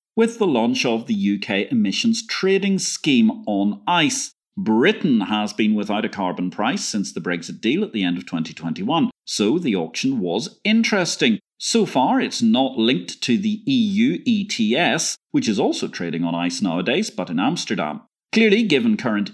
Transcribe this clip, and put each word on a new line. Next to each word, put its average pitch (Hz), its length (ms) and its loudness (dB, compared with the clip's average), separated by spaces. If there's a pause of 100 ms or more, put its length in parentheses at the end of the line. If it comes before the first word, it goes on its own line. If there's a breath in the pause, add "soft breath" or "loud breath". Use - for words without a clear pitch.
(140)
with 226 240 2
the 202 80 2
launch 127 400 2
of 117 220 0
the 117 60 0
U 101 260 0
K 104 280 -2
emissions - 560 0
trading 190 540 0
scheme 120 720 2
on 104 400 0
ice. 165 420 0 (260)
Britain 117 640 2
has 104 300 -2
been 107 220 2
without 104 300 0
a 107 40 -4
carbon 90 400 -2
price 123 360 -2
since 98 280 -4
the - 80 -8
Brexit 87 400 -6
deal 143 220 0
at 202 100 -6
the 101 120 0
end 87 140 0
of 95 80 -10
twenty 80 280 -6
twenty-one, 101 560 -2 (140)
so 110 340 0
the 143 160 0
auction 90 460 -2
was 92 420 -4
interesting. 196 800 2 (180)
So 220 280 2
far, 135 340 0
it's 131 220 -2
not 120 340 2
linked 123 460 0
to 117 160 2
the 107 260 -2
E 139 100 0
U 113 500 2
E 107 200 2
T 110 320 0
S, 160 400 0 (140)
which 135 180 0
is 107 120 0
also 269 260 0
trading 82 380 -6
on 85 100 -2
ice 87 260 -2
nowadays, 101 500 -2
but - 200 -8
in 117 80 -2
Amsterdam. 95 640 -2 (300)
Clearly, 220 320 4
given 120 320 2
current 104 380 -2